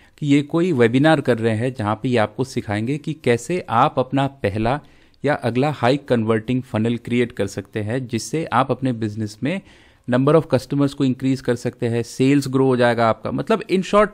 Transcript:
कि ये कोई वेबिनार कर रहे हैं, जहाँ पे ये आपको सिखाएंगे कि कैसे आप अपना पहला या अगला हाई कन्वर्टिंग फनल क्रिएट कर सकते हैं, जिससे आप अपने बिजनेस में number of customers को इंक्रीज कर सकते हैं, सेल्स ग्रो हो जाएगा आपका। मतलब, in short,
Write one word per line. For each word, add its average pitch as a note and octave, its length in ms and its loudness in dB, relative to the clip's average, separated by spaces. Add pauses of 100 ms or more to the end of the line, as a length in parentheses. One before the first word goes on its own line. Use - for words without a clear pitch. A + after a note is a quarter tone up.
(180)
कि D3+ 100 -6
ये C#3+ 140 4
कोई E3+ 300 0
वेबिनार C#3 500 4
कर B2 160 0
रहे A2+ 180 0
हैं, B2 180 -2
जहाँ G#2+ 300 -2
पे C3 60 -2
ये A#2+ 80 2
आपको G#2+ 260 0
सिखाएंगे A2+ 540 -4
कि D3+ 160 -8
कैसे C3 560 -2
आप C3 300 2
अपना C3+ 280 0
पहला A2 520 -2 (460)
या C#3+ 80 2
अगला B2+ 380 -2
हाई B2+ 260 2
कन्वर्टिंग A2+ 680 0
फनल A2+ 340 -2
क्रिएट A#2+ 340 -2
कर G2+ 160 -4
सकते - 320 -8
हैं, A#2 280 -4
जिससे C3+ 380 -6
आप C3+ 260 0
अपने B2+ 220 -2
बिजनेस A2 500 -6
में F3+ 180 -4 (480)
number C#3 340 2
of - 100 -18
customers C#3+ 400 0
को C#3 120 -2
इंक्रीज C3 360 -2
कर A#2+ 140 -2
सकते A#2+ 320 -6
हैं, A#2 160 -2
सेल्स C3+ 440 2
ग्रो C3+ 180 2
हो B2+ 120 2
जाएगा A#2 320 4
आपका। G#2+ 220 -2
मतलब, C3+ 320 -2
in F#3 200 0
short, G#3 300 2